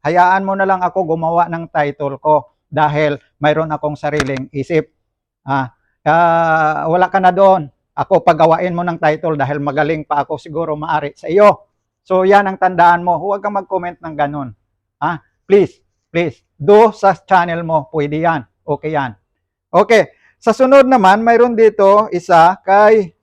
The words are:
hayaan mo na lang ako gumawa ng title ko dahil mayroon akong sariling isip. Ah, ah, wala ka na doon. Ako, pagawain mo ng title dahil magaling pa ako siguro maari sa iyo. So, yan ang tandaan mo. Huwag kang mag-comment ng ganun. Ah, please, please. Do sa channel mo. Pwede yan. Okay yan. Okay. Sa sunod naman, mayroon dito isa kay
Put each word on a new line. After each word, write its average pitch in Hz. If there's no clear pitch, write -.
hayaan 180
mo 196
na 196
lang 185
ako 175
gumawa 170
ng 165
title 143
ko -
dahil 151
mayroon 156
akong 151
sariling 139
isip. 151
Ah, 135
ah, 160
wala 180
ka 190
na 180
doon. 190
Ako, 160
pagawain 170
mo 175
ng 170
title 156
dahil 139
magaling 147
pa 147
ako 143
siguro 156
maari 151
sa -
iyo. 202
So, 185
yan 202
ang 190
tandaan 180
mo. 175
Huwag 196
kang 202
mag-comment 180
ng 160
ganun. 143
Ah, 156
please, 196
please. 165
Do 208
sa 196
channel 175
mo. 160
Pwede 151
yan. 160
Okay 151
yan. 135
Okay. 208
Sa -
sunod 262
naman, 220
mayroon 233
dito 208
isa 175
kay 208